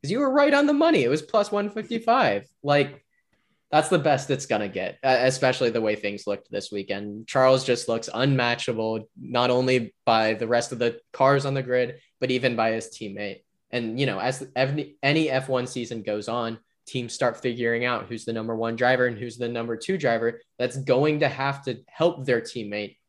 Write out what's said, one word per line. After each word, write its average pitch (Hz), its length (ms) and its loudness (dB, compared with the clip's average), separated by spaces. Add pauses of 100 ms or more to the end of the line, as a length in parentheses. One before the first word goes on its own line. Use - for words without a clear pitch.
'cause 139 100 -6
you 233 100 0
were 277 100 2
right 285 240 6
on 285 120 4
the 294 60 4
money. 302 300 4
It 117 60 2
was 151 120 2
plus 208 320 0
one 208 160 0
fifty-five. 127 760 0 (160)
Like, 143 420 2 (680)
that's 151 200 4
the 180 80 4
best 143 320 2
it's 135 160 -2
gonna 104 220 -2
get, 92 360 -6
uh, 131 160 4
especially 127 480 2
the 113 140 0
way 107 120 2
things 104 320 -6
looked 101 240 -6
this 101 220 -8
weekend. 101 540 -8
Charles 131 380 4
just 120 240 0
looks 113 260 -2
unmatchable, 120 960 0 (100)
not 123 300 2
only 127 440 2 (120)
by 110 260 4
the 110 160 -4
rest 117 240 0
of 120 60 -10
the 117 220 -2 (120)
cars 139 320 4
on 135 80 -2
the 135 100 -2
grid, 123 380 -2 (200)
but 127 100 -2
even 123 260 0
by 113 140 2
his 113 160 -4
teammate. 101 560 -10 (280)
And, 120 300 -4
you 139 60 2
know, 98 120 -2
as 131 380 -4
every, 139 460 -2
any 151 260 2
F 131 220 -2
one 127 160 0
season 117 360 -8
goes 104 260 -4
on, 117 300 -4 (280)
teams 120 260 -6
start 117 300 -2
figuring 117 420 -2
out 117 220 -2
who's 113 180 -10
the 120 80 -6
number 113 240 -4
one 113 200 -4
driver 127 300 2
and 117 120 -4
who's 117 180 -10
the 120 120 -4
number 117 280 -4
two 185 220 -4
driver 117 420 0 (180)
that's 123 200 -4
going 143 420 2
to 147 80 2
have 139 360 -4
to 120 240 -8
help 160 360 0
their 123 160 2
teammate 104 560 -8 (120)